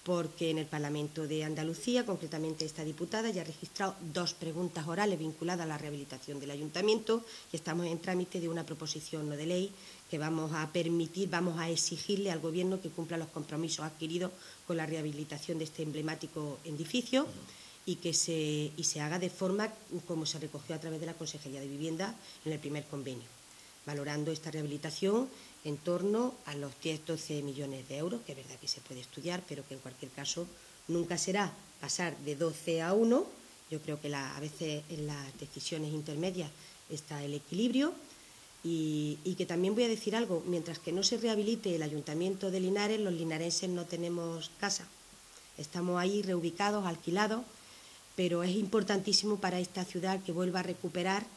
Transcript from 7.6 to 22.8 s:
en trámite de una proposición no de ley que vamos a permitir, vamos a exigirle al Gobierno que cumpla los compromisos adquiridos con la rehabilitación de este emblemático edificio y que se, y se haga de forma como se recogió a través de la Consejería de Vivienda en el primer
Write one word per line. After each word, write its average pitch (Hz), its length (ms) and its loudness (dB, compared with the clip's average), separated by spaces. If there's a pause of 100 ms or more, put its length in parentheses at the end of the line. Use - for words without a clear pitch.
en 165 140 0
trámite 180 400 0
de 170 100 0
una 165 160 0
proposición 151 640 -4
no 147 60 -2
de 151 100 -2
ley 180 260 2 (380)
que 160 80 -2
vamos 160 380 2
a 156 160 0
permitir, 170 580 2
vamos 170 300 2
a 165 100 2
exigirle 185 600 2
al 160 80 0
Gobierno 180 420 2
que 165 80 -4
cumpla 165 280 -4
los 160 100 -2
compromisos 156 580 -2
adquiridos 165 460 -2 (340)
con 170 120 0
la 156 100 0
rehabilitación 151 720 -2
de 160 60 0
este 156 180 -4
emblemático 156 800 -2
edificio 196 640 2 (580)
y 180 120 0
que 165 160 0
se, 151 600 2
y 165 80 -4
se 151 180 2
haga 156 180 2
de 180 100 2
forma 196 400 2 (380)
como 160 180 0
se 151 140 -2
recogió 151 360 -4
a 151 40 -2
través 160 220 -4
de 165 60 -4
la 165 60 -4
Consejería 147 460 -6
de 139 80 -6
Vivienda 160 480 -2 (300)
en 156 80 0
el 147 60 -2
primer 143 260 -4